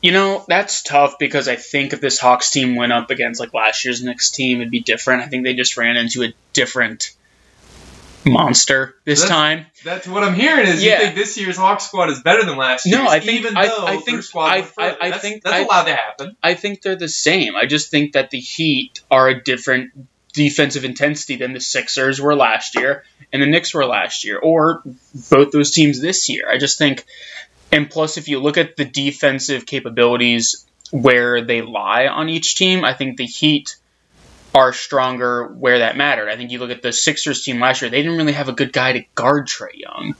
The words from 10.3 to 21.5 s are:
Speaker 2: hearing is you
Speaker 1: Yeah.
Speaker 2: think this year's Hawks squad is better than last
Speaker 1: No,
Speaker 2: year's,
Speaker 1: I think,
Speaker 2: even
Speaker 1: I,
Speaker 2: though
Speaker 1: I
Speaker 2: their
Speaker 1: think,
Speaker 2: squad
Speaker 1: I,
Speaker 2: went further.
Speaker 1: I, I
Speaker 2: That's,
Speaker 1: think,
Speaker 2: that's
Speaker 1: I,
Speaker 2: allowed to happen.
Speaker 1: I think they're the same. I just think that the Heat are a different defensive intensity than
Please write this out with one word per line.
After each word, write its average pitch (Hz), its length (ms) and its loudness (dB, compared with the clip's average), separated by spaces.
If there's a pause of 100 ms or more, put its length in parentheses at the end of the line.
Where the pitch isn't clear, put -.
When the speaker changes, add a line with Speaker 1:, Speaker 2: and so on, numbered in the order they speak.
Speaker 2:
hearing 262 320 4
is 175 160 2
you 214 80 6
Speaker 1:
Yeah. 190 80 4
Speaker 2:
think 190 160 0
this 208 220 -4
year's 185 200 -6
Hawks 196 280 2
squad 180 240 0
is 131 120 -6
better 196 240 4
than 151 120 -6
last 127 280 0
Speaker 1:
No, 208 140 4
Speaker 2:
year's, 240 120 4
Speaker 1:
I 156 80 6
think, 226 200 -2
Speaker 2:
even 214 180 -4
Speaker 1:
I, 196 100 4
Speaker 2:
though 214 180 -2
Speaker 1:
I 190 80 0
Speaker 2:
their 190 80 -4
Speaker 1:
think, 240 220 -6
Speaker 2:
squad 160 220 -4
Speaker 1:
I, 170 160 4
Speaker 2:
went 185 60 -8
further. 175 340 -4
Speaker 1:
I, 175 60 -2
I - 40 -2
Speaker 2:
That's, 180 100 -6
Speaker 1:
think, 214 220 -8
Speaker 2:
that's 190 120 0
Speaker 1:
I, 185 40 2
Speaker 2:
allowed 196 260 2
to 156 100 0
happen. 127 480 -8
Speaker 1:
I 170 120 2
think 202 260 -8
they're 190 140 -2
the 175 140 -6
same. 151 460 0
I 110 100 2
just 147 260 -2
think 147 220 0
that 135 160 0
the 131 100 -8
Heat 135 720 -4
are 131 200 6
a 127 140 -2
different 127 480 -2 (420)
defensive 143 520 0
intensity 143 520 -4
than 127 160 -6